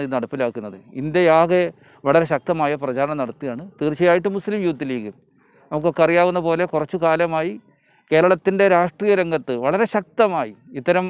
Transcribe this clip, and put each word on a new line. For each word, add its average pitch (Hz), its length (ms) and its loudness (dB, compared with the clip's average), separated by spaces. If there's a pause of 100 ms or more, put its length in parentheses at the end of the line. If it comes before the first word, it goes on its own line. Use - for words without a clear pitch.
ഇത് 131 100 -8
നടപ്പിലാക്കുന്നത്. 117 640 -6 (240)
ഇന്ത്യയാകെ 170 600 2 (440)
വളരെ 165 260 4
ശക്തമായ 151 380 -2 (120)
പ്രചാരണം 143 380 -4
നടത്തുകയാണ്. 123 420 -8 (160)
തീർച്ചയായിട്ടും 175 580 2
മുസ്ലിം 208 300 -6
യൂത്ത് 143 240 -6
ലീഗ് 107 200 -8 (600)
നമുക്കൊക്കെ 156 340 0
അറിയാവുന്ന 175 420 2
പോലെ 165 260 0
കുറച്ചു 151 320 -4
കാലമായി 165 480 0 (580)
കേരളത്തിൻ്റെ 185 540 4 (100)
രാഷ്ട്രീയ 180 460 0
രംഗത്ത് 156 320 -4 (100)
വളരെ 185 220 0 (100)
ശക്തമായി 180 580 -2 (260)
ഇത്തരം 175 300 0